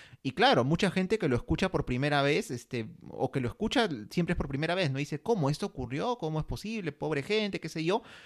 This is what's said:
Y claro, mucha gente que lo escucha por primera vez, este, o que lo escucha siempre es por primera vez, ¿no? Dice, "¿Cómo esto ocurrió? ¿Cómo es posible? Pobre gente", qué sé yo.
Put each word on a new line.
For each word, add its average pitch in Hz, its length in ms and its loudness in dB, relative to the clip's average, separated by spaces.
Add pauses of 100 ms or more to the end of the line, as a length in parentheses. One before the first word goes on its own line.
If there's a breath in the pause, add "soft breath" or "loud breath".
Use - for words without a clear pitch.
(240 loud breath)
Y 131 80 -2
claro, 233 320 6
mucha 165 280 2
gente 190 280 0
que 170 80 0
lo 127 80 4
escucha 160 340 0
por 147 160 0
primera 143 380 2
vez, 143 280 2
este, 120 380 -6 (180)
o - 240 -4
que 143 80 0
lo 120 80 0
escucha - 400 2 (240)
siempre 175 220 2
es - 40 -2
por 160 100 -2
primera 160 280 -2
vez, 180 160 2
¿no? 131 80 -2
Dice, 143 220 -4
"¿Cómo 196 280 2
esto 151 180 -2
ocurrió? 151 500 -4
¿Cómo 156 220 -4
es 147 60 -4
posible? 196 460 -6
Pobre 147 320 -4
gente", 208 360 0
qué 165 100 -8
sé 160 140 -4
yo. 185 200 2 (220 loud breath)